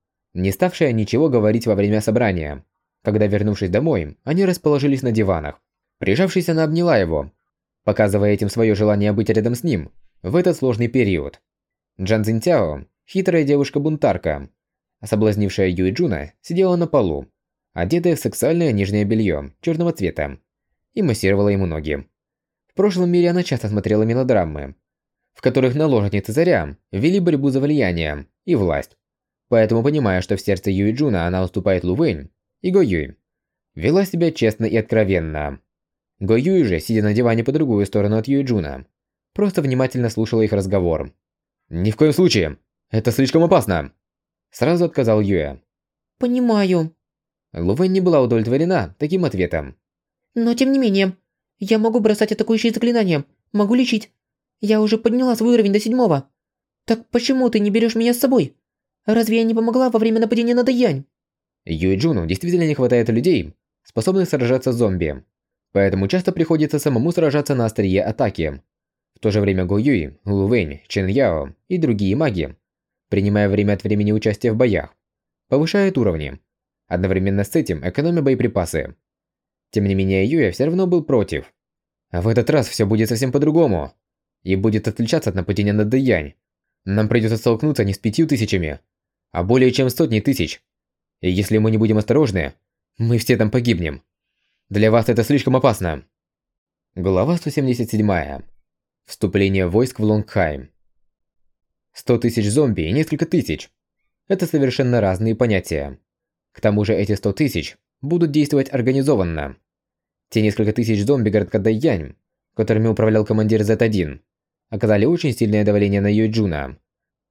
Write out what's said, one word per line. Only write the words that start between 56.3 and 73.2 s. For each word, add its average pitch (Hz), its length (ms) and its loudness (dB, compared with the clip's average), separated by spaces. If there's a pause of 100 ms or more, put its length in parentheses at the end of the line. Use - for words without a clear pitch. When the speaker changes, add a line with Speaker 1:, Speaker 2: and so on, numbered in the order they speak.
Speaker 2:
Так 226 240 -2
почему 254 400 0
ты 226 100 2
не 208 100 2
берёшь 226 260 2
меня 233 180 2
с 240 60 -4
собой? 240 360 2 (500)
Разве 220 320 2
я 226 60 2
не 226 100 0
помогла 233 360 0
во 226 100 0
время 226 200 2
нападения 233 360 0
на 247 80 2
Даянь?" 240 420 0 (600)
Speaker 1:
Юй 90 320 0
Джуну 120 280 0
действительно 170 420 -2
не 151 80 0
хватает 120 340 2
людей, 117 440 0 (300)
способных 185 460 -2
сражаться 127 420 0
с 117 40 0
зомби. 87 480 -2 (480)
Поэтому 98 360 0
часто 180 240 -2
приходится 156 480 0
самому 143 320 0
сражаться 147 440 0
на 123 100 0
острие 98 380 0
атаки. 87 580 -4 (540)
В - 40 -20
то 107 120 0
же 104 100 2
время 92 240 0
Го 98 120 -2
Юй, 101 460 0
Лу 98 240 0
Вэнь, 90 400 -2
Чен 98 200 -2
Яо 92 460 0 (140)
и 180 100 -2
другие 107 380 0
маги, 104 400 -2 (540)
принимая 101 400 2